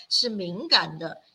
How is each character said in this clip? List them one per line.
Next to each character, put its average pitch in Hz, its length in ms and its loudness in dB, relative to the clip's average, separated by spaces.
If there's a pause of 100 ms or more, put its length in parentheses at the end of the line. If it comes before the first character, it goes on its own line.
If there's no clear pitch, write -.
是 - 200 2
敏 202 380 -4
感 170 320 2
的 160 240 -8 (120)